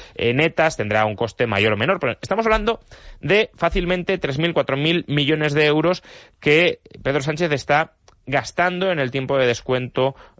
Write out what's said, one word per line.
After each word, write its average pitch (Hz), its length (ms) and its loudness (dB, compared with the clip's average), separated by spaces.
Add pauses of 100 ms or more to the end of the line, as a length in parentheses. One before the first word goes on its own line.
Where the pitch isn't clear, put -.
(160)
eh, 120 180 0
netas, 160 440 0
tendrá 107 280 0
un 107 100 -2
coste 113 320 -2
mayor 104 260 2
o 101 40 -2
menor, 170 220 0
pero 120 220 -4
estamos 220 240 -2
hablando 220 360 0 (400)
de - 340 2
fácilmente 180 640 -2
tres 135 200 -4
mil, 165 160 0
cuatro 135 240 0
mil 160 300 0
millones 147 460 0
de 151 120 2
euros 156 380 2 (360)
que 160 400 2 (220)
Pedro 139 200 0
Sánchez 151 300 -2
está 147 420 0 (340)
gastando 180 640 -2
en 165 60 -2
el 131 140 -2
tiempo 135 260 -2
de 131 80 4
descuento 127 680 -2 (240)